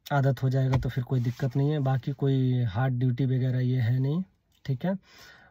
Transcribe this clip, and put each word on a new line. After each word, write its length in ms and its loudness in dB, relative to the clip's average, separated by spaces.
आदत 300 2
हो 80 2
जाएगा, 280 2
तो 100 -4
फिर 160 -4
कोई 160 -2
दिक्कत 360 -2
नहीं 140 2
है। 80 0
बाकी 340 -2
कोई 500 0
हार्ड 320 0
ड्यूटी 320 0
वगैरह 320 0
ये 220 0
है 180 2
नहीं, 240 0
ठीक 200 -4
है। 140 -2